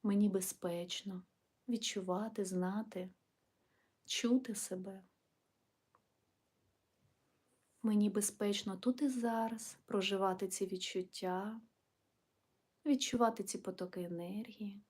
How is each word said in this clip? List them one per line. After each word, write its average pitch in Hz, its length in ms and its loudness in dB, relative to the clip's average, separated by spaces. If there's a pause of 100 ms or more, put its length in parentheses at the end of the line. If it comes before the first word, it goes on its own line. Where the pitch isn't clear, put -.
Мені 202 260 6
безпечно 185 920 -2 (460)
відчувати, 208 760 -2
знати, 185 680 -2 (920)
чути 240 500 2
себе. 190 480 -6 (2750)
Мені 208 280 6
безпечно 202 680 0
тут 247 260 0
і 285 60 2
зараз 226 760 0
проживати 190 640 2
ці 190 180 -2
відчуття, 185 920 -4 (1300)
відчувати 233 580 4
ці 190 140 -6
потоки 185 440 -6
енергії. 196 880 -8